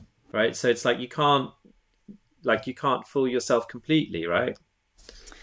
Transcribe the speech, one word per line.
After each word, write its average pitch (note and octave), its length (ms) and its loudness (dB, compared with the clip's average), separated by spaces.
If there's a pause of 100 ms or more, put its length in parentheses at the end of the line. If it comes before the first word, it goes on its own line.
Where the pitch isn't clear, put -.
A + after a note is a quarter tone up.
(300)
Right? A2+ 240 0
So - 140 0
it's A#2 160 0
like A#2+ 140 2
you B2 100 -8
can't, C#3+ 420 2 (920)
like, A2+ 220 0
you B2+ 80 -6
can't B2+ 320 -2
fool C3+ 200 0
yourself B2 400 0
completely, A#2+ 600 -2
right? F#2 320 0 (840)